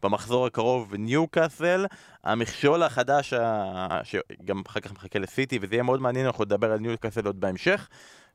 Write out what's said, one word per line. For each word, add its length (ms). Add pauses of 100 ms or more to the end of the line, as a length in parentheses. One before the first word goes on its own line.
במחזור 440
הקרוב, 480
ניוקאסל, 920 (380)
המכשול 580
החדש, 500
ה-, 720
שגם 640
אחר 140
כך 120
מחכה 260
לסיטי, 440
וזה 120
יהיה 80
מאוד 180
מעניין, 260
אנחנו 180
נדבר 280
על 60
ניוקאסל 480
עוד 140
בהמשך. 480 (460)